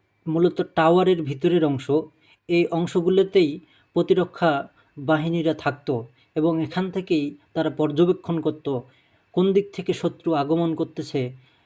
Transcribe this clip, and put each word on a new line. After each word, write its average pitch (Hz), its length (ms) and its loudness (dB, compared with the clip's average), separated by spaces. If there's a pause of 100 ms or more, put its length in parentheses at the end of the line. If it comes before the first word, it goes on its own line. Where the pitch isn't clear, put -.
(280)
মূলত 165 340 2 (140)
টাওয়ারের 175 460 4
ভিতরের 156 440 0
অংশ। 139 260 -2 (560)
এই 170 200 2
অংশগুলোতেই 180 920 0 (340)
প্রতিরক্ষা 170 720 0 (300)
বাহিনীরা 156 560 0
থাকতো 131 540 -6 (280)
এবং 160 280 0
এখান 180 280 -4
থেকেই 160 460 -2 (160)
তারা 156 160 -2
পর্যবেক্ষণ 156 720 0
করত 147 380 -4 (520)
কোন 185 220 2
দিক 202 200 0
থেকে 185 200 -4
শত্রু - 400 -4
আগমন 160 420 0
করতেছে 143 580 -6 (320)